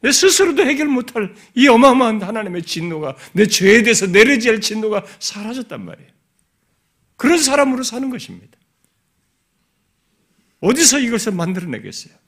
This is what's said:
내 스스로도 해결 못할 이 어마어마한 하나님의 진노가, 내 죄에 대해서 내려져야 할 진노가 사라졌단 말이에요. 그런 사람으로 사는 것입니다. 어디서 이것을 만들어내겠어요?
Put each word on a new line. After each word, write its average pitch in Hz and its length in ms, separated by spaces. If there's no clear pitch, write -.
내 262 100
스스로도 349 540
해결 294 220
못할 240 480
이 254 120
어마어마한 240 560
하나님의 185 400
진노가, 160 540
내 208 120
죄에 208 380
대해서 202 240
내려져야 226 460
할 214 80
진노가 214 440
사라졌단 208 640
말이에요. 90 260
그런 320 240
사람으로 269 420
사는 254 260
것입니다. - 480
어디서 269 380
이것을 233 340
만들어내겠어요? 175 800